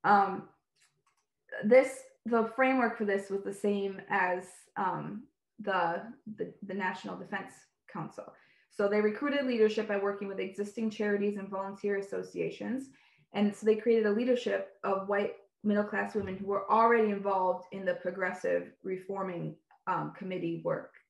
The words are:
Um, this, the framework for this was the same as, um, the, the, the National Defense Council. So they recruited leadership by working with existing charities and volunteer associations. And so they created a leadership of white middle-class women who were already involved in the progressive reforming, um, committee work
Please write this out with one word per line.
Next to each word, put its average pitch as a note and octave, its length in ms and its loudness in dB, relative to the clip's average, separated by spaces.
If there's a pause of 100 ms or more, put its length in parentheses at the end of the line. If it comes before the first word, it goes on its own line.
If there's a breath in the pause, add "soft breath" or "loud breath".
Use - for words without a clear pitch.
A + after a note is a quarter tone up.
Um, G3 460 4 (1120)
this, B3 380 6 (240)
the A3+ 280 2
framework C4 440 2
for A3 80 -2
this G3 240 0
was G3 140 -4
the G3 100 -6
same G3 560 -2
as, F#3 340 0 (320)
um, F3+ 480 -4 (380)
the, F3+ 400 0 (340)
the, - 180 -8 (140)
the F#3 60 -8
National F#3+ 420 -6
Defense F#3 380 -10 (380)
Council. - 340 -10 (460 soft breath)
So G3+ 180 0
they G#3 100 2
recruited C4+ 460 0
leadership A3 420 2
by G#3 80 -2
working G3+ 320 -2
with F#3+ 140 -6
existing G3+ 480 -4
charities G#3 480 0
and F#3+ 100 -8
volunteer G3 480 -4
associations. G3 960 -6 (420 soft breath)
And G3+ 240 2
so - 100 -12
they G#3+ 120 6
created A3+ 280 4
a G#3 60 4
leadership A3 640 0 (100)
of G3 240 0
white G3+ 280 0 (280)
middle-class G#3 500 0
women F#3+ 220 -2
who F#3+ 120 -8
were G3 220 -2
already A3+ 400 6
involved F#3+ 640 0
in F#3+ 140 -8
the F3+ 80 2
progressive F3+ 800 -2 (100)
reforming, F#3 720 -6 (320)
um, D#3+ 300 -2
committee F3+ 480 -4
work - 260 -2 (180)